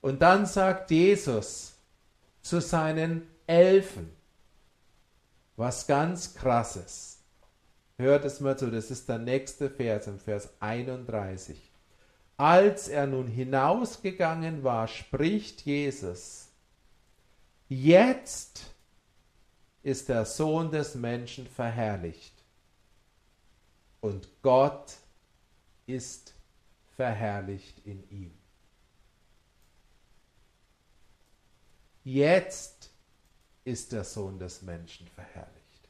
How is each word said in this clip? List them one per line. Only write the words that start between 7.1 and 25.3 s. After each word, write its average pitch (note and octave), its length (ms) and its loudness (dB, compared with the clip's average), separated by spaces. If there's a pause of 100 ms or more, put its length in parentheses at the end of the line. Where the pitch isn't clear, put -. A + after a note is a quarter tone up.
Hört C#3+ 260 4
es C#3 160 -6
mal C3+ 180 -2
zu, B2 120 -2
das A2+ 200 -6
ist - 180 -12
der A#2 100 -2
nächste C3+ 520 -4
Vers, A2+ 380 -4
im G2+ 100 -10
Vers G#2 300 -8 (120)
einunddreißig. A2+ 1080 -8 (680)
Als F#3 520 6
er C#3+ 180 -2
nun C3 220 -4
hinausgegangen D#3+ 1400 -2
war, A2+ 240 0
spricht - 720 -4
Jesus, C#3 880 -6 (1200)
"Jetzt F3 1040 4 (1120)
ist C3 240 -6
der A#2 160 0
Sohn D#3 480 -2
des D3 240 -4
Menschen A#2+ 500 -8
verherrlicht G#2+ 960 -6 (1600)
und G2+ 280 -6 (140)
Gott C3+ 520 4 (920)